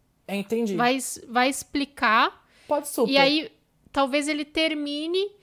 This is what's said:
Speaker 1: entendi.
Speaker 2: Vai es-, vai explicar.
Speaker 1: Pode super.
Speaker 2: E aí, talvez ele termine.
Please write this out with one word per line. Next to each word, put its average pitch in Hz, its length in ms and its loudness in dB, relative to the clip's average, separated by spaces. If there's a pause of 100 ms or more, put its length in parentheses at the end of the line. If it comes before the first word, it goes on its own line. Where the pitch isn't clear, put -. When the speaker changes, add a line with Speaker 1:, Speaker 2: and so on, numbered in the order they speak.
(260)
Speaker 1:
entendi. 202 480 -2
Speaker 2:
Vai 240 200 2
es-, - 320 -8
vai 247 220 2
explicar. 269 920 0 (240)
Speaker 1:
Pode 294 200 -2
super. 262 240 0
Speaker 2:
E 269 60 4
aí, 285 340 4 (400)
talvez 277 360 0
ele 302 180 -2
termine. 320 840 -2 (120)